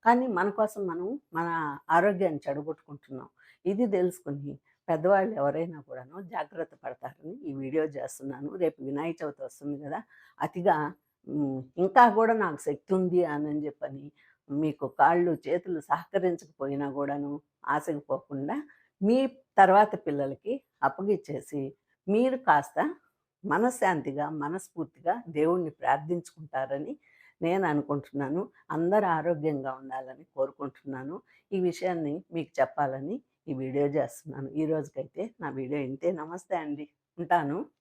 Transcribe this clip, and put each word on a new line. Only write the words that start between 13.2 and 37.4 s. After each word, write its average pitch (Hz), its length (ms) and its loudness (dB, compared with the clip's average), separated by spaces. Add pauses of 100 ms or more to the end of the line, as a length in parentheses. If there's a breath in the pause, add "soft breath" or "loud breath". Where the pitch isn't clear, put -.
అని 151 400 -2
చెప్పని 139 460 -10 (380 soft breath)
మీకు 143 380 -2
కాళ్ళు 165 500 4 (100)
చేతులు 175 320 -2
సహకరించకపోయినా 151 1120 -2
కూడాను 143 500 -4 (240)
ఆశకు 147 340 -2
పోకుండా 143 640 -6 (400 soft breath)
మీ 247 240 4 (300)
తర్వాత 196 500 8
పిల్లలకి 143 560 -4 (200)
అప్పగిచ్చేసి 147 880 -2 (340)
మీరు 247 300 2
కాస్త 180 580 2 (500)
మనశ్శాంతిగా, 160 840 0
మనస్ఫూర్తిగా 165 1000 -4
దేవుణ్ణి 160 420 2
ప్రార్థించుకుంటారని 147 1300 -4 (440 soft breath)
నేను 180 260 2
అనుకుంటున్నాను. 147 840 -2 (220 soft breath)
అందరూ 180 360 2
ఆరోగ్యంగా 151 680 0
ఉండాలని 131 500 -12
కోరుకుంటున్నాను. 139 1000 -6 (300 soft breath)
ఈ 196 80 -2
విషయాన్ని 175 720 -2
మీకు 160 300 -4
చెప్పాలని 139 600 -2 (260)
ఈ 147 60 -6
వీడియో 135 340 0
చేస్తున్నాను. 135 600 -4
ఈ 151 160 -2
రోజుకైతే 151 640 -6 (100)
నా 156 80 -6
వీడియో 135 300 -6
ఇంతే. 135 320 -2
నమస్తే 175 440 -6
అండి, 147 340 -6 (300)
ఉంటాను. 170 460 0 (160)